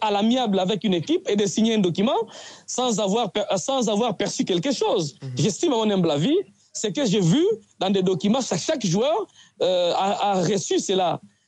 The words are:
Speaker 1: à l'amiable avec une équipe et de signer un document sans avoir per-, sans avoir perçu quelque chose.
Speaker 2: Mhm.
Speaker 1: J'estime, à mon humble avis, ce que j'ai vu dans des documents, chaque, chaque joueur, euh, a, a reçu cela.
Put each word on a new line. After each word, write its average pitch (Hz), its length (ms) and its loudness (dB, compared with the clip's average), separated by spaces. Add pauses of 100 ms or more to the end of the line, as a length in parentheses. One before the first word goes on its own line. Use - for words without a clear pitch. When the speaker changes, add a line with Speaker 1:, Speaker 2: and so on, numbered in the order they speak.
Speaker 1:
à 220 100 0
l'amiable 214 480 2
avec 185 240 -2
une 196 100 2
équipe 285 360 -2
et 208 60 2
de 208 100 2
signer 220 300 0
un 214 40 2
document 196 380 0 (480)
sans 247 340 -2
avoir 208 320 0
per-, 208 140 -2 (120)
sans 254 320 -2
avoir 214 260 0
perçu - 280 -4
quelque 190 280 0
chose. 240 500 -2
Speaker 2:
Mhm. 135 160 -10
Speaker 1:
J'estime, 220 360 0
à - 20 2
mon 220 160 2
humble 180 180 2
avis, 175 280 2 (360)
ce - 140 -6
que 277 180 -2
j'ai 202 160 2
vu 190 220 4 (360)
dans 180 100 -2
des 196 120 2
documents, 202 400 0
chaque, 202 180 -4
chaque 302 260 -2
joueur, 269 420 0 (340)
euh, 175 340 2
a, 202 360 0
a 190 100 0
reçu 208 380 0
cela. 185 400 0 (280)